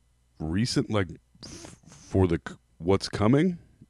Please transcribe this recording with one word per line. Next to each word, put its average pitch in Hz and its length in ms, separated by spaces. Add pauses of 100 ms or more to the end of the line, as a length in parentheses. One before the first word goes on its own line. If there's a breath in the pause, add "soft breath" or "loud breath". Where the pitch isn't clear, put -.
(380)
recent, 107 520
like, 98 180 (360)
f-, - 300 (140)
for - 400
the 82 180
c-, - 80 (240)
what's 90 300
coming? 151 500 (320)